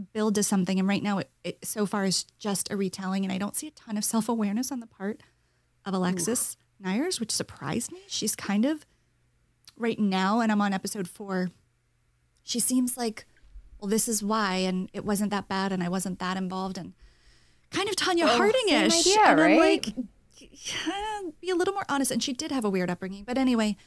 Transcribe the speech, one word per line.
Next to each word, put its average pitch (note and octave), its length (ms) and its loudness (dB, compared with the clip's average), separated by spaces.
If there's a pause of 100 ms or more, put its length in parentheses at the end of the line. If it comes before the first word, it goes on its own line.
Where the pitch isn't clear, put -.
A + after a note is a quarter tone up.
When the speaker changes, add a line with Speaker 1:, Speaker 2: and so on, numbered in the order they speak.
(140)
Speaker 1:
build G#3+ 220 2
to G#3 80 2
something. F#3+ 360 2
And F#3+ 80 2
right G3+ 140 2
now, G3+ 180 0
it, - 120 -8 (140)
it F3+ 200 -8
so G#3+ 200 -2
far G3+ 200 -2
is F#3 200 0 (140)
just G3 300 -4
a G#3 60 -4
retelling, F#3+ 480 -4
and F#3+ 80 -2
I F#3+ 60 -2
don't G3+ 180 -4
see D4+ 120 -6
a D4+ 40 -14
ton A3 260 -10
of G#3 60 -2
self-awareness A3+ 680 0
on C4 100 -6
the A3+ 60 -16
part G3+ 340 -8 (640)
of F#3+ 80 -4
Alexis F3+ 640 -2 (240)
Speaker 2:
Oof. F#3+ 40 -10
Speaker 1:
Nyers, B3+ 340 -2
which A3+ 120 -6
surprised - 600 -6
me. F#4 160 -16
She's - 280 -4
kind G#3 300 0
of, D#4 200 -2 (920)
right A3+ 220 -2
now, G3 420 2
and A3 100 2
I'm G#3 100 2
on G3+ 120 2
episode F#3+ 340 -6
four, F#3 440 -4 (920)
she - 160 -4
seems B3+ 380 0
like, A#3 280 -4 (540)
"Well, G#3 100 -8
this A3 200 2
is G#3+ 120 -2
why, G#3 340 0
and F#3 360 0
it - 140 -10
wasn't G#3 260 0
that G3 160 -4
bad, F#3+ 240 -2
and F#3 100 -2
I F3 60 -2
wasn't F#3 320 -4
that F#3 160 -4
involved," F#3+ 420 -6
and F3+ 160 -12 (800)
kind G4+ 160 -2
of G4+ 80 0
Tanya E4+ 300 2
Speaker 2:
Oh, - 20 6
same A#3+ 120 6
Speaker 1:
Harding-ish. F#4+ 680 4
Speaker 2:
idea, G#4 180 6
Speaker 1:
And C4 140 8
I'm - 60 6
Speaker 2:
right? G#3+ 120 6 (280)
Speaker 1:
like, A3 100 -6 (420)
"Yeah, G4+ 840 -8 (180)
be F4 100 -6
a F#4 60 2
little F#4 180 0
more G4 140 -6
honest." C#4 240 0
And B3 100 -2
she C#4 120 -2
did D#4 180 -6
have C4 140 0
a G#3 40 0
weird F3+ 200 0
upbringing. F#3+ 340 -8
But A#3+ 140 -4
anyway, A#3 480 2